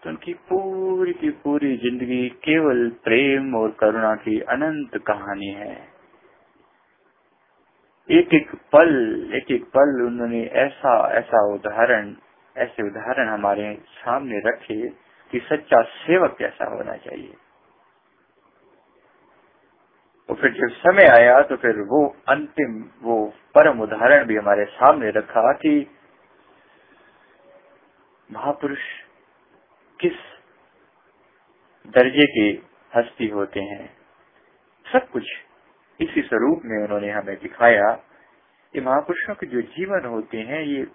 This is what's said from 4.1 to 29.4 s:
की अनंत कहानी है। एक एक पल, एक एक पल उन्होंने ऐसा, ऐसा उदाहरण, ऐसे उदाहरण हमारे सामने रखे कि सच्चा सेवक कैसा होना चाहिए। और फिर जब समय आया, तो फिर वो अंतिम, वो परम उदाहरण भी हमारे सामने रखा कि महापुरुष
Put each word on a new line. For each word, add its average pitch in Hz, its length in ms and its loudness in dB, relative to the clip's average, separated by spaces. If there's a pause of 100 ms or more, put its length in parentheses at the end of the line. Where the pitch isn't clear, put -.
की 107 260 -4
अनंत 143 680 -6
कहानी 101 400 -6
है। 101 420 -14 (2250)
एक 175 240 4
एक 151 200 2
पल, 135 800 4
एक 131 160 -6
एक 120 140 -2
पल 135 420 2
उन्होंने 117 380 -4
ऐसा, 131 760 0
ऐसा 107 360 0
उदाहरण, 107 640 -2 (400)
ऐसे 123 260 -6
उदाहरण 110 460 -4
हमारे 104 500 -2 (100)
सामने 123 500 -6
रखे 110 500 -6 (420)
कि 180 100 -6
सच्चा 147 420 0
सेवक 165 560 -2
कैसा - 260 -6
होना - 320 -8
चाहिए। - 380 -18 (3000)
और - 60 -6
फिर 131 160 0
जब 120 160 -4
समय 185 380 6 (140)
आया, 123 220 8
तो 139 140 -2
फिर 117 200 0
वो 120 400 0 (120)
अंतिम, 131 600 -4 (120)
वो 113 240 -2
परम 139 540 2
उदाहरण 113 440 4
भी 113 120 -4
हमारे 101 280 0
सामने 131 460 2
रखा 110 420 0
कि 147 380 -2 (2500)
महापुरुष 139 460 -8 (1200)